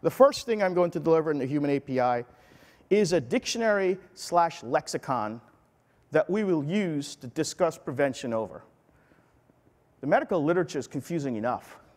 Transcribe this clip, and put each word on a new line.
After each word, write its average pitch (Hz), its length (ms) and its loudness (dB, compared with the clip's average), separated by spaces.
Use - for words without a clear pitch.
The - 80 2
first - 340 4
thing 220 160 -2
I'm 185 140 2
going 175 160 4
to 175 80 -6
deliver 160 320 2
in 147 80 0
the 131 80 -2
Human 143 240 0
A 143 80 2
P 127 220 -2
I 123 240 0
is 196 220 4
a 170 80 4
dictionary 196 760 0
slash 170 500 -2
lexicon 120 760 -4
that 151 180 2
we 208 140 0
will 170 220 0
use 160 520 -4
to 127 120 -14
discuss 160 500 -2
prevention 131 540 -2
over. 110 320 -6
The 135 80 -6
medical 208 340 2
literature 165 380 0
is 117 80 -10
confusing 139 480 -6
enough. 113 420 -6